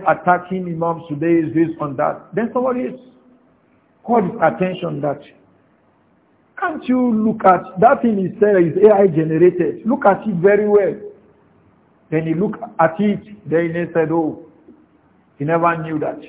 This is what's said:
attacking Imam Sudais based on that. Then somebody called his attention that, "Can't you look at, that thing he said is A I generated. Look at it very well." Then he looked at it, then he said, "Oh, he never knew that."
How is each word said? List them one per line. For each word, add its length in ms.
attacking 580
Imam 440
Sudais 440
based 260
on 180
that. 360
Then 200
somebody 280
called 220
his 160
attention 600
that, 200
"Can't 280
you 120
look 320
at, 160
that 220
thing 160
he 120
said 240
is 200
A 100
I 140
generated. 800
Look 200
at 220
it 80
very 320
well." 280
Then 180
he 60
looked 280
at 200
it, 200
then 260
he 180
said, 180
"Oh, 340
he 80
never 320
knew 220
that." 300